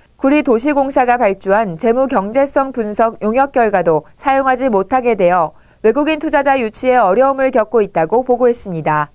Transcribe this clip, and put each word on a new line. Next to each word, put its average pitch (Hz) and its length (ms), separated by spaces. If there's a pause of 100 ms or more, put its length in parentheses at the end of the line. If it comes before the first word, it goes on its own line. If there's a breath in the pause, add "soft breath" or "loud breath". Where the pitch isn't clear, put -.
(160 soft breath)
구리 294 280
도시공사가 269 720
발주한 196 600
재무 247 300
경제성 269 640
분석 226 520
용역 254 280
결과도 185 640
사용하지 269 540
못하게 226 480
되어 175 360 (300 soft breath)
외국인 285 380
투자자 285 400
유치에 247 340
어려움을 262 560
겪고 220 320
있다고 185 400
보고했습니다. 196 920